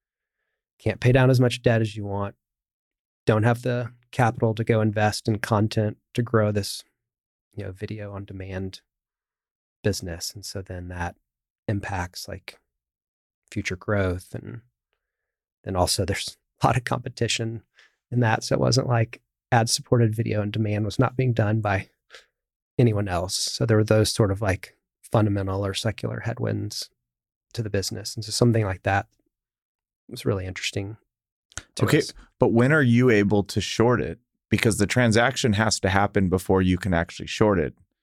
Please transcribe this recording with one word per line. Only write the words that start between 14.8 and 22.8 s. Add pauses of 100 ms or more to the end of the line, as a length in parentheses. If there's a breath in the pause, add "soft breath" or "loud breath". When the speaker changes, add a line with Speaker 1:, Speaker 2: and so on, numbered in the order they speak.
Speaker 1:
then
also
there's (260)
a
lot
of
competition (480 soft breath)
in
that.
So
it
wasn't
like (300)
ad-supported
video
on
demand
was
not
being
done
by (880 loud breath)
anyone